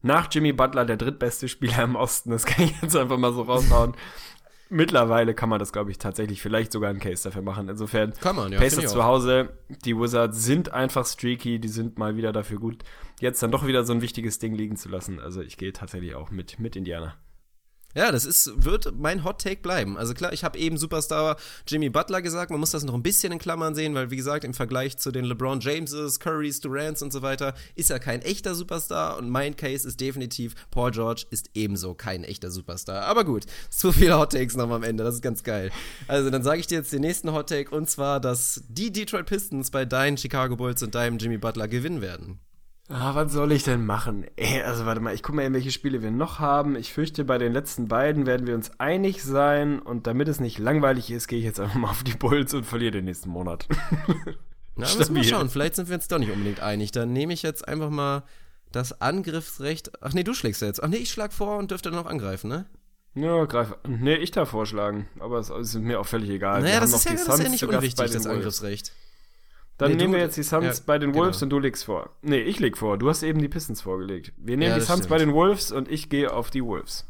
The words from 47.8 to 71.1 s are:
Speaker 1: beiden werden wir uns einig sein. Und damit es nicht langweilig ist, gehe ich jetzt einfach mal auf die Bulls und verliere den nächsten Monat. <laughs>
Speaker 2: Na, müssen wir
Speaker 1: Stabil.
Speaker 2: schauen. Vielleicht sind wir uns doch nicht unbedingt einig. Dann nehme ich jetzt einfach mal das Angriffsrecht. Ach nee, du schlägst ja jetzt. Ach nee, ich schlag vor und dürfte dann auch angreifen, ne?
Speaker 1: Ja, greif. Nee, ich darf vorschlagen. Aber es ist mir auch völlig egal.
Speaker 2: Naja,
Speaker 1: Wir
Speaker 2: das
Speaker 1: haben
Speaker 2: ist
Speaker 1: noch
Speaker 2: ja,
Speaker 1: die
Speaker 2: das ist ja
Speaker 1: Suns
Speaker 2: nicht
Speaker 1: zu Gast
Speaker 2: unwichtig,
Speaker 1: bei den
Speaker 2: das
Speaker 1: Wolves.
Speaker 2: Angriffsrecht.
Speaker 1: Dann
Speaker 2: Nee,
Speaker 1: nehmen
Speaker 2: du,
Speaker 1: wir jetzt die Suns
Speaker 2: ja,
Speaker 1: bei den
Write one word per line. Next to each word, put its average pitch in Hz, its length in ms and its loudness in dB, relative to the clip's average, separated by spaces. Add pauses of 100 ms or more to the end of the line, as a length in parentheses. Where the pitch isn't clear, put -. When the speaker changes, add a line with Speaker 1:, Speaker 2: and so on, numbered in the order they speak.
Speaker 1:
beiden 139 380 2
werden 127 200 2
wir 120 100 0
uns - 220 -6
einig 190 460 0
sein. 143 560 4
Und 120 260 -6
damit 123 220 2
es 143 140 0
nicht 117 180 -2
langweilig 131 500 2
ist, 117 200 -6
gehe 120 100 0
ich 113 60 0
jetzt 107 160 -2
einfach 104 140 -2
mal 113 140 2
auf 107 140 -2
die 127 80 -2
Bulls 135 420 2
und 127 120 -2
verliere 117 260 0
den 98 140 -2
nächsten 92 240 -8
Monat. 87 400 -4
<laughs> - 1040 -2
Speaker 2:
Na, - 60 -6
müssen 175 160 0
wir - 60 6
Speaker 1:
Stabil. - 200 4
Speaker 2:
schauen. 196 260 4
Vielleicht 139 260 0
sind 180 120 -2
wir 180 80 -4
uns - 140 -6
doch 170 100 2
nicht 107 120 2
unbedingt 101 280 -2
einig. 104 320 -2
Dann 120 220 -2
nehme 147 180 0
ich 165 100 -4
jetzt 156 260 -6
einfach 151 220 -4
mal 143 340 -2 (500)
das 123 280 -4
Angriffsrecht. 160 880 -4 (100)
Ach 135 120 -4
nee, 180 100 2
du 220 100 -2
schlägst 113 280 -2
ja 107 60 -2
jetzt. 101 160 -4
Ach 156 60 0
nee, 208 80 0
ich 240 120 -4
schlag 208 220 -6
vor 208 260 -2
und 196 140 -4
dürfte 180 180 -6
dann 170 100 -4
auch 170 100 -6
angreifen, 104 400 -4
ne? 165 160 -4 (500)
Speaker 1:
Ja, 160 300 2
greif. 120 300 0 (120)
Nee, 131 300 2
ich 160 140 -2
darf 156 180 2
vorschlagen. 104 580 -2 (120)
Aber 117 200 -2
es 110 100 -6
ist 113 260 -6
mir 113 260 0
auch 101 60 -4
völlig 110 220 -2
egal. 98 320 2
Speaker 2:
Naja, 185 140 4
Speaker 1:
Wir 233 60 6
Speaker 2:
das - 100 6
Speaker 1:
haben 120 80 4
Speaker 2:
ist - 60 4
Speaker 1:
noch - 0 -
Speaker 2:
ja, 339 60 2
Speaker 1:
die - 40 0
Speaker 2:
das - 80 -2
ist - 60 -2
ja - 80 6
Speaker 1:
Suns 262 120 2
Speaker 2:
nicht 254 120 0
Speaker 1:
zu - 60 -2
Gast 214 100 2
Speaker 2:
unwichtig, 131 200 0
Speaker 1:
bei 123 100 2
den 117 60 -2
Speaker 2:
das 110 120 0
Speaker 1:
Wolves. 110 120 -2
Speaker 2:
Angriffsrecht. 104 540 -4 (880)
Speaker 1:
Dann 139 100 4
Speaker 2:
Nee, 160 80 4
Speaker 1:
nehmen 185 160 4
Speaker 2:
du, 180 60 4
Speaker 1:
wir 175 60 4
jetzt 156 120 -4
die 147 60 -2
Suns 160 220 2 (120)
Speaker 2:
ja, - 80 -8
Speaker 1:
bei 147 140 4
den 143 160 2